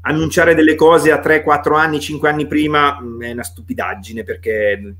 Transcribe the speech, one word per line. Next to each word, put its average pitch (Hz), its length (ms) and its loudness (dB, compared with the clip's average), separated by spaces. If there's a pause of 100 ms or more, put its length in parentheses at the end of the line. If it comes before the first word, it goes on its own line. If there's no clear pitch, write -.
annunciare 160 460 2
delle 156 220 4
cose 156 340 6
a 147 80 4
tre, 156 240 0
quattro 156 320 0
anni, 156 240 0
cinque 151 300 -4
anni 151 180 -2
prima, 147 560 0
mm, 117 200 -12
è 120 100 -10
una 120 100 -8
stupidaggine, 101 800 -10
perché 101 760 -4